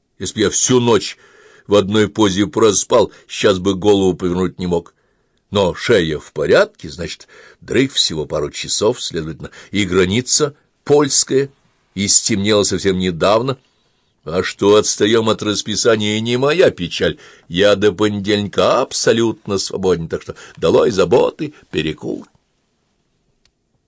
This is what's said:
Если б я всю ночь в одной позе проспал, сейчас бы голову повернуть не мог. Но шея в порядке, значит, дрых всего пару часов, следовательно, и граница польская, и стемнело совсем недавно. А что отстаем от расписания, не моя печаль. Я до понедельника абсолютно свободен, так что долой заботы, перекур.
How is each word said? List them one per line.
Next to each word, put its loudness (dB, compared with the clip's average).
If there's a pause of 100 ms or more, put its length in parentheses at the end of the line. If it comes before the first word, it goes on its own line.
(200)
Если -10
б -2
я 2
всю 0
ночь 0 (480)
в 0
одной 2
позе 2
проспал, 2 (160)
сейчас 0
бы 0
голову 2
повернуть -4
не -4
мог. -4 (560)
Но 0
шея 0
в -20
порядке, 0
значит, -12 (340)
дрых -2
всего -2
пару -6
часов, -4
следовательно, -10 (220)
и 0
граница 0 (300)
польская, 0 (460)
и -2
стемнело 0
совсем -2
недавно. 0 (680)
А -4
что 2
отстаем 2
от -2
расписания, -2
не -2
моя 2
печаль. -4 (300)
Я 2
до 2
понедельника 0
абсолютно -2
свободен, -2
так -6
что -16 (200)
долой 2
заботы, 0 (180)
перекур. -6 (1600)